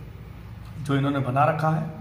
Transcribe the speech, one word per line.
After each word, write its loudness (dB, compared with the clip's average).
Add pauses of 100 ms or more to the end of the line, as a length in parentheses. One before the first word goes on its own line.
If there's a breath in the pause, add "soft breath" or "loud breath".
(760)
जो 0
इन्होंने 2
बना 4
रखा 2
है, 0